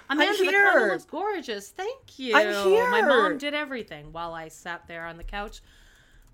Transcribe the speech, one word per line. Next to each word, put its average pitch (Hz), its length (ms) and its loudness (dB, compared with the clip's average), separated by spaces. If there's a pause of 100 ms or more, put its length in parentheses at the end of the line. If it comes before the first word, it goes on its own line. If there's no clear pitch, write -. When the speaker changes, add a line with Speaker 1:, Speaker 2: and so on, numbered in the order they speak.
Speaker 1:
I'm 277 100 -2
Speaker 2:
Amanda, 392 180 2
the 381 120 2
Speaker 1:
here. 403 220 6
Speaker 2:
color 269 220 4
looks - 120 -6
gorgeous. 294 640 -6
Thank - 500 -12
you. 254 160 0
Speaker 1:
I'm 403 340 2
here. 466 200 4
Speaker 2:
My 480 120 2
mom 480 360 4
did 285 160 -6
everything 233 580 -8
while 165 220 -8
I 160 140 -12
sat 170 400 -12
there 165 180 -12
on 165 120 -12
the 170 60 -16
couch 208 380 -10 (720)